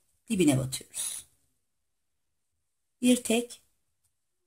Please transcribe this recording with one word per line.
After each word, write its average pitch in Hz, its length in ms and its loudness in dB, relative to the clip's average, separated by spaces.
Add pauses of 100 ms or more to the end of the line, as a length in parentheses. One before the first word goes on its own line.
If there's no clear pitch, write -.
(300)
dibine 160 280 4
batıyoruz. - 680 -8 (1800)
Bir 247 220 4
tek, 233 380 -2 (840)